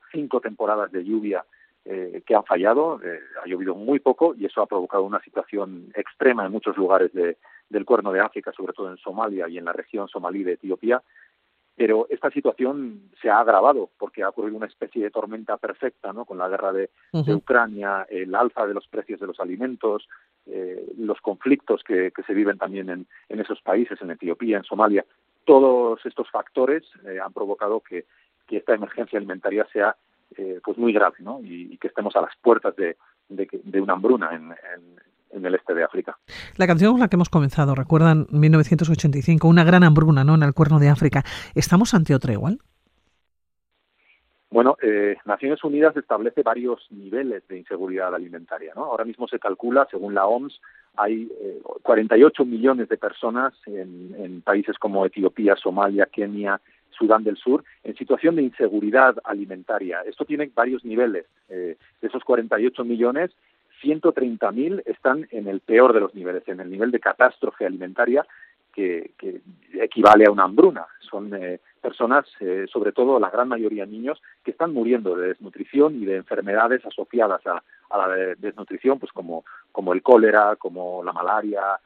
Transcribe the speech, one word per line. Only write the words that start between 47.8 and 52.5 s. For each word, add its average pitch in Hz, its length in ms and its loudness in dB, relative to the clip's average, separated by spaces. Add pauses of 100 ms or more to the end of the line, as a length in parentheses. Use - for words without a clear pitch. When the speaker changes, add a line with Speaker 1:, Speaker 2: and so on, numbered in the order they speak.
Speaker 1:
alimentaria, 85 580 -12
¿no? 123 120 -10
Ahora 113 180 -6
mismo 117 240 -10
se 123 100 -8
calcula, 120 540 0
según 101 220 -8
la 98 140 2
oms, 127 340 -4 (340)
hay, 110 340 -2 (120)
eh, 98 180 -10 (240)
cuarenta 110 320 2
y 117 80 10
ocho 151 220 6
millones 120 420 0